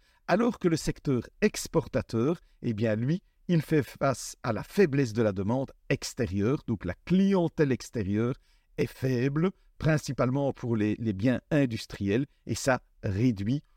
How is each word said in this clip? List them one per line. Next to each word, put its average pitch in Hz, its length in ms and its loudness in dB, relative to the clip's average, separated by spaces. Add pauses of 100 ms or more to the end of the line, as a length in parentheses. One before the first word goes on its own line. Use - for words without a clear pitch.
(280)
alors 214 320 2
que 180 100 2
le 160 80 0
secteur - 460 -2 (180)
exportateur, 139 960 -2 (220)
eh 117 120 -2
bien 107 220 0
lui, 131 260 -2 (280)
il 170 120 4
fait 151 220 2
face - 600 -4
à 120 100 -2
la 104 100 -6
faiblesse 139 480 2
de 113 120 2
la 104 100 4
demande 110 380 -2 (180)
extérieure, 110 800 -2
donc 113 180 -4
la 85 80 -4 (120)
clientèle 175 680 2
extérieure 110 640 -2 (420)
est - 80 0
faible, 139 640 0 (260)
principalement 135 760 0
pour 117 240 -2
les, 107 220 2
les 110 120 -2
biens 101 380 0
industriels, 120 800 0 (180)
et 110 100 -4
ça 127 260 0 (220)
réduit 107 580 0 (160)